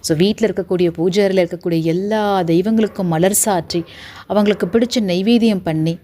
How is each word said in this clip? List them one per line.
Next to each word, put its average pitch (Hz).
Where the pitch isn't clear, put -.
So, 160
வீட்ல 208
இருக்கக்கூடிய, 180
பூஜை 175
அறையில -
இருக்கக்கூடிய 175
எல்லா 196
தெய்வங்களுக்கும் 196
மலர் 175
சாற்றி, 170
அவங்களுக்கு 202
பிடிச்ச 240
நைவேத்தியம் 202
பண்ணி 165